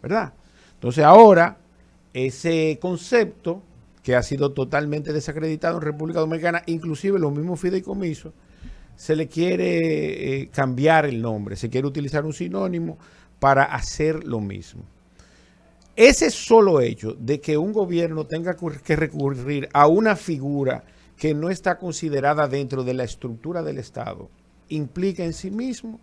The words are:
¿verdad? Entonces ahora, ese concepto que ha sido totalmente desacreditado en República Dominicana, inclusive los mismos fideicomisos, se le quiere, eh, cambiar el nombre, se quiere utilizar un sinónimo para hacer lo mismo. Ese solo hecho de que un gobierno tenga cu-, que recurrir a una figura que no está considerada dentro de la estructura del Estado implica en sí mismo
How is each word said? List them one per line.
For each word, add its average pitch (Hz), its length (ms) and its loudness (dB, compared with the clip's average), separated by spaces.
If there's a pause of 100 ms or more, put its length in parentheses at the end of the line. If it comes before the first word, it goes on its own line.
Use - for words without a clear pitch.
¿verdad? 175 320 -4 (420)
Entonces 123 280 0
ahora, 175 540 10 (560)
ese 156 680 -2
concepto 180 800 -2 (400)
que 123 140 0
ha 120 80 4
sido 139 280 -2
totalmente 147 600 -4
desacreditado 156 680 -4
en 156 40 -6
República 151 380 -6
Dominicana, 165 460 -2
inclusive 170 540 -2
los 147 140 0
mismos 160 260 -4
fideicomisos, 185 760 -6 (600)
se - 200 -2
le 156 120 -2
quiere, 165 1120 -2
eh, - 80 -12
cambiar 143 560 2
el 120 160 -4
nombre, 104 340 -6
se 113 140 -8
quiere 131 180 -2
utilizar 143 380 -4
un 151 80 -6
sinónimo 175 640 -6 (420)
para 135 240 4
hacer 151 640 -2
lo 117 140 -6
mismo. 98 440 -12 (1120)
Ese 277 360 8
solo 196 500 4
hecho 113 380 -4
de 139 200 -4
que 151 180 -2
un 180 140 -2
gobierno 170 540 -2
tenga 165 300 -6
cu-, 160 180 -10 (100)
que 156 120 2
recurrir 143 760 -4
a 147 140 8
una 208 280 4
figura 139 680 -4 (320)
que 156 200 -2
no 160 140 -4
está 180 280 -2
considerada 147 720 -2
dentro 135 360 -4
de 127 120 -4
la 127 80 -4
estructura 131 580 -10
del 147 160 -8
Estado - 520 -12 (380)
implica 175 560 -4
en 170 80 -4
sí 190 200 -10
mismo 226 520 -8